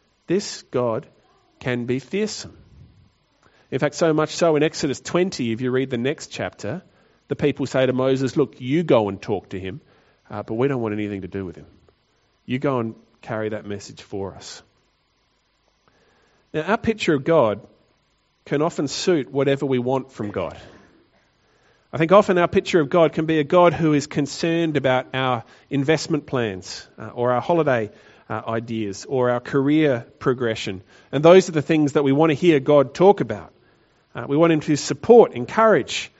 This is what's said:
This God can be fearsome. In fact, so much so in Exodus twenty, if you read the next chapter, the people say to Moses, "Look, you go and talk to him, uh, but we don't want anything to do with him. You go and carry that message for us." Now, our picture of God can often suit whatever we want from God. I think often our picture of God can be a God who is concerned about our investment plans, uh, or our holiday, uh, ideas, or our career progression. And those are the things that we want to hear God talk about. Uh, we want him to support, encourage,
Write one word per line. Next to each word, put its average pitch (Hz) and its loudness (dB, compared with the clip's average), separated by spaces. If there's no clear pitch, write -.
This 196 -4
God 123 -4
can 123 -4
be 127 -4
fearsome. - -8
In 135 -4
fact, 143 -2
so 160 2
much 151 0
so 165 2
in 143 2
Exodus 156 -2
twenty, 175 -4
if 113 -6
you 127 -4
read 131 -2
the 123 -4
next 135 -6
chapter, 107 -8
the 139 -6
people 143 -2
say 131 0
to 127 2
Moses, 131 -2
"Look, - -2
you 139 -2
go 120 2
and 98 -8
talk 101 -6
to 98 -10
him, 95 -12
uh, 104 -10
but 110 -10
we 127 0
don't 135 -4
want 107 -4
anything 104 -6
to 90 -12
do 95 -10
with 85 -12
him. 76 -20
You 123 -4
go 139 -2
and 113 -6
carry 110 -8
that 107 -10
message 101 -14
for 98 -12
us." - -20
Now, 156 -4
our 196 -2
picture 214 -2
of 135 -2
God 127 2
can 147 -2
often 160 -4
suit 160 -2
whatever 139 0
we 131 0
want 127 -4
from 104 -8
God. 90 -8
I 131 -6
think 160 0
often 196 6
our 170 2
picture 180 2
of 143 0
God 160 4
can 160 -4
be 160 0
a 151 2
God 175 4
who 156 0
is 143 2
concerned 165 -2
about 131 0
our 127 -2
investment 147 -2
plans, 107 -6
uh, 110 -14
or 123 -2
our 123 0
holiday, 135 0
uh, 113 -8
ideas, 113 -6
or 123 0
our 120 -2
career 139 0
progression. 113 -4
And 143 0
those 185 10
are 180 -8
the 156 0
things 151 0
that 151 2
we 139 4
want 160 4
to 151 0
hear 160 4
God 143 4
talk 196 6
about. 104 -8
Uh, 120 -10
we 139 0
want 165 6
him 156 2
to 151 0
support, 196 6
encourage, 180 0